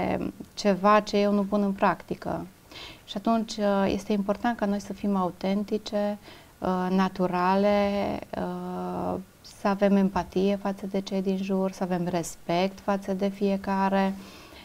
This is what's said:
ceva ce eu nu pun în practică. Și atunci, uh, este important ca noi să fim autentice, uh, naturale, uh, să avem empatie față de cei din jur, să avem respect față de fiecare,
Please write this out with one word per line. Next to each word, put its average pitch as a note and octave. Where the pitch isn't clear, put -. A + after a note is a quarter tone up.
ceva G#3
ce G#3
eu G3+
nu G3+
pun G3+
în G3+
practică. F3+
Și -
atunci, A3+
uh, G3+
este G3+
important G#3
ca -
noi G3+
să G3+
fim G3+
autentice, G3+
uh, F#3
naturale, F#3+
uh, F3+
să -
avem G3+
empatie F#3+
față G3
de G3
cei G3
din F#3+
jur, F#3+
să F#3+
avem F3
respect F3
față G3
de F#3+
fiecare, G3